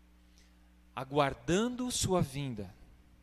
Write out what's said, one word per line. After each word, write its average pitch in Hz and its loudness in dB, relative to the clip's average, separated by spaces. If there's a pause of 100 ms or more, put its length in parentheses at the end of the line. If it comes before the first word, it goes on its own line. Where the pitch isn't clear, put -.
(960)
aguardando 156 0
sua 185 2
vinda, 127 -4 (480)